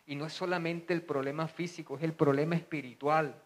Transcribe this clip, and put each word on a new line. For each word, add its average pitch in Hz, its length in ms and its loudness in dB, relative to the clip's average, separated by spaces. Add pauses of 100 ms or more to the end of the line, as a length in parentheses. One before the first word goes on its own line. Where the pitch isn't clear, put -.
Y 143 100 -6
no 147 100 -4
es 151 60 -10
solamente 170 600 -2
el 170 100 0
problema 143 440 0
físico, 165 500 -8
es 143 60 -6
el 160 120 0
problema 151 420 4
espiritual. 147 880 0